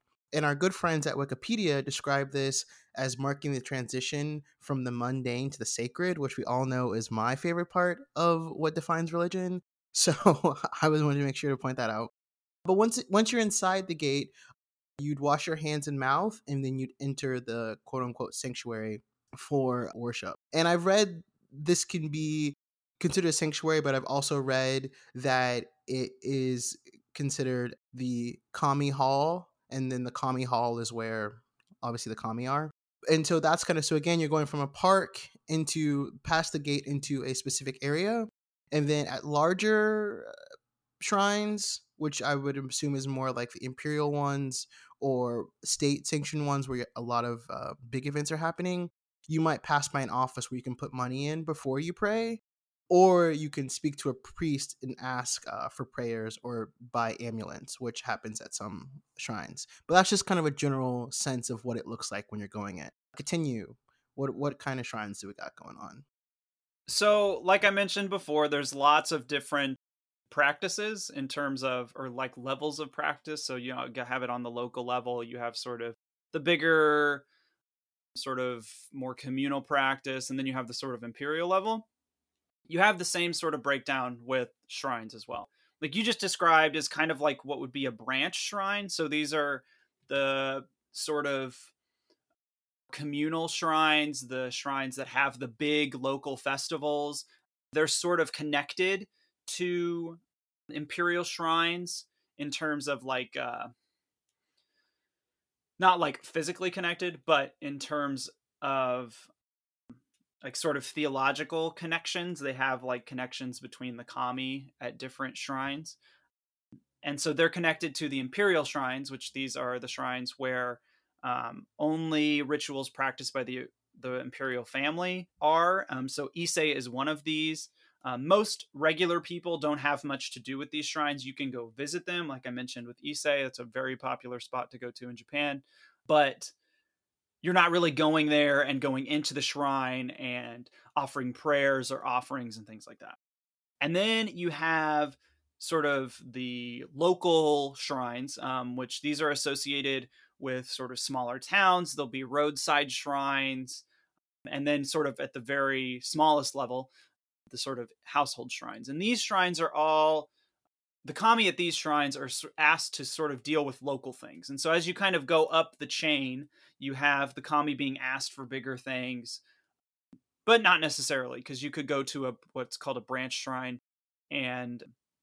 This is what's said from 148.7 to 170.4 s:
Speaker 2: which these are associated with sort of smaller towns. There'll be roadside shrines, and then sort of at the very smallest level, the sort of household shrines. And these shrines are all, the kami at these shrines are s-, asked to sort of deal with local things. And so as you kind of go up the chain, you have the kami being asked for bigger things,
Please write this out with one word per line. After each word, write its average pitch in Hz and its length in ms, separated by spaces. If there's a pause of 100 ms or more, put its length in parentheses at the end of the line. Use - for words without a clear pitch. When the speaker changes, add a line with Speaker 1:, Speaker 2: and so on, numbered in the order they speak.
Speaker 2:
which 127 260
these 147 180
are 151 100
associated 139 800 (300)
with 127 300
sort 127 240
of 120 80
smaller 127 400
towns. 185 540
There'll 139 140
be 131 140
roadside 147 720
shrines, 135 920 (640)
and 139 180
then 147 180
sort 143 240
of 131 100
at 139 140
the 135 80
very 131 640
smallest 151 520
level, 127 360 (600)
the 123 80
sort 135 200
of 117 120 (140)
household 135 480
shrines. 113 360
And 147 140
these 226 180
shrines 180 400
are 165 120
all, 156 560 (760)
the - 80
kami 220 360
at - 80
these 170 180
shrines 147 420
are 139 100
s-, - 180 (120)
asked 156 380
to 139 100
sort 147 280
of 123 100
deal 151 220
with 131 180
local 135 300
things. - 360
And 135 120
so 160 100
as 165 160
you 180 80
kind 190 220
of 139 100
go 160 200
up 160 320
the 147 80
chain, 139 640 (300)
you 135 160
have 139 400
the 135 80
kami 151 320
being 135 240
asked 131 340
for 135 120
bigger 131 320
things, 127 640 (1080)